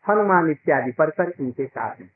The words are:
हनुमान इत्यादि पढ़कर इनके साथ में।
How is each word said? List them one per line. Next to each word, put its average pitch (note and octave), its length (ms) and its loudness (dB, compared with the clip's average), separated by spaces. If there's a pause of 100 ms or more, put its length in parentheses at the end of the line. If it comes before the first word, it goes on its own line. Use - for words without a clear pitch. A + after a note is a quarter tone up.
हनुमान F#3+ 420 4
इत्यादि C3+ 400 -2
पढ़कर C#3+ 480 0
इनके C3+ 260 -6
साथ A2+ 360 -8
में। F#2 140 -20